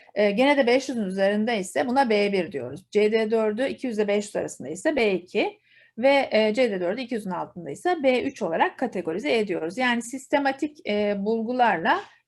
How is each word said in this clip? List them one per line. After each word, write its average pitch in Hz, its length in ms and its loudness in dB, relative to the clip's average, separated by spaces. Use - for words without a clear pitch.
e, 208 160 4
gene 262 260 4
de 254 100 4
beş 269 220 2
yüzün 233 140 -4
üzerinde 202 560 0
ise - 280 -2
buna 254 220 2
B 202 240 2
bir 170 180 0
diyoruz. 139 400 -8
C 214 200 2
D 220 200 0
dördü 220 360 0
iki - 200 -6
yüz 220 100 -4
ile 208 100 0
beş 208 180 0
yüz - 100 -10
arasında 170 340 -8
ise 294 260 -2
B 220 160 2
iki 214 480 -2
ve, 269 340 4
e, 214 220 4
C 247 180 2
D 190 80 -2
dördü 190 220 -2
iki 247 140 -6
yüzün 208 140 -6
altında 160 420 -8
ise 359 320 -2
B 254 200 4
üç 262 180 -6
olarak 208 380 0
kategorize 220 580 -2
ediyoruz. 185 400 -2
Yani 247 240 0
sistematik, 277 880 -4
e, 208 300 0
bulgularla 226 800 0